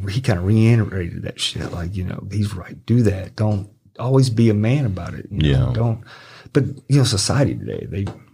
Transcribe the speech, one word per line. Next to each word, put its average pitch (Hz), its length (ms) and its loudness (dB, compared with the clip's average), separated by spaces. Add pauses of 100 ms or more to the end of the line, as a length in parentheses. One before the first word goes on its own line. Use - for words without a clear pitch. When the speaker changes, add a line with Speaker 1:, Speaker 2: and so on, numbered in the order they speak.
(120)
Speaker 1:
he 131 100 -2
kinda 92 200 0
reiterated 101 840 2
that - 160 -10
shit. - 340 -6
Like, 87 220 -6
you 92 100 -4
know, - 260 -8
"He's 101 220 -2
right. - 320 -14
Do 120 180 4
that. 95 320 -2
Don't, 104 340 -2 (300)
always 131 300 4
be 113 200 4
a 107 40 4
man 120 320 2
about 90 300 -6
it. - 160 -14
You 76 220 2
know? 65 140 4
Speaker 2:
Yeah. 62 60 -2
Speaker 1:
Don't." 113 260 0 (540)
But, 139 120 4 (220)
you 139 100 2
know, 135 60 6
society 107 520 0
today, 52 340 -8
they, 101 160 -4 (280)